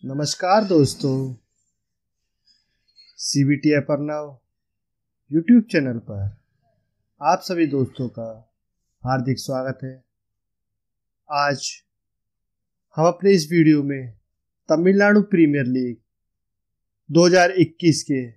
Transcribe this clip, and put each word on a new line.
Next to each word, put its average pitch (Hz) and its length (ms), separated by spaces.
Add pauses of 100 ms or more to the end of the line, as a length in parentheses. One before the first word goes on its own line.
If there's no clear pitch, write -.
नमस्कार 151 600
दोस्तों, 135 680 (1900)
सीबीटी 143 540
अपर्णव 147 520 (1040)
YouTube 208 400
चैनल 131 280
पर 101 240 (1000)
आप 170 200
सभी 170 260
दोस्तों 131 420
का 113 160 (760)
हार्दिक 127 360
स्वागत 131 440
है। 131 100 (1400)
आज 143 400 (1300)
हम 156 100
अपने 180 240
इस 165 200
वीडियो 156 320
में 135 280 (580)
तमिलनाडु 196 580
Premier 147 400
League 127 280 (1120)
दो 170 160
हज़ार 180 320
इक्कीस 165 460
के 131 200 (140)